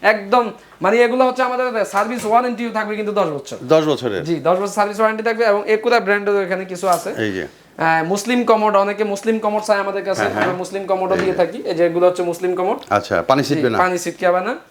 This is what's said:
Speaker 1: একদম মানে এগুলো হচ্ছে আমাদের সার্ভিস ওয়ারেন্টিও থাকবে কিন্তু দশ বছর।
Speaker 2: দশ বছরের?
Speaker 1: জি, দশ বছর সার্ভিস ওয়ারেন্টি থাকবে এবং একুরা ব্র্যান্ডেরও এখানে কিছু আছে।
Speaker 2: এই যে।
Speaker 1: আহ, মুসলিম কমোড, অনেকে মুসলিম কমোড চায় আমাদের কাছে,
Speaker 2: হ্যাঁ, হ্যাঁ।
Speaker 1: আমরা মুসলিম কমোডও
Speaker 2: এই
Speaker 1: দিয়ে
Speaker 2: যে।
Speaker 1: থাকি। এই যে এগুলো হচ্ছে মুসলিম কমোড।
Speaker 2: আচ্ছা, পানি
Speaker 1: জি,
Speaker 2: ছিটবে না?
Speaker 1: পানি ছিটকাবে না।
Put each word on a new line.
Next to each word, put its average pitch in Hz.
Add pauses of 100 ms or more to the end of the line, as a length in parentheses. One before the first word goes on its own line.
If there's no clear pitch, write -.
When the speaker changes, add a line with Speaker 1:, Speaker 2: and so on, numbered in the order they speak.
Speaker 1:
একদম 208 (300)
মানে 196
এগুলো 240
হচ্ছে 254
আমাদের 247
সার্ভিস 214
ওয়ারেন্টিও 233
থাকবে 214
কিন্তু 208
দশ 196
বছর। 143
Speaker 2:
দশ 151
বছরের? 120
Speaker 1:
জি, 165
দশ 165
বছর 202
সার্ভিস 208
ওয়ারেন্টি 220
থাকবে 226
এবং 208
একুরা 220
ব্র্যান্ডেরও 202
এখানে 185
কিছু 185
আছে। 180
Speaker 2:
এই 107
যে। 90 (320)
Speaker 1:
আহ, 160
মুসলিম 226
কমোড, 214
অনেকে 202
মুসলিম 214
কমোড 214
চায় 208
আমাদের 196
কাছে, 190
Speaker 2:
হ্যাঁ, 107
হ্যাঁ। 208
Speaker 1:
আমরা 180
মুসলিম 185
কমোডও 185
Speaker 2:
এই 180
Speaker 1:
দিয়ে 185
Speaker 2:
যে। 170
Speaker 1:
থাকি। 175
এই 196
যে 170
এগুলো 175
হচ্ছে 180
মুসলিম 175
কমোড। 185 (140)
Speaker 2:
আচ্ছা, 101
পানি 135
Speaker 1:
জি, 139
Speaker 2:
ছিটবে 131
না? 110
Speaker 1:
পানি 180
ছিটকাবে 175
না। 220 (140)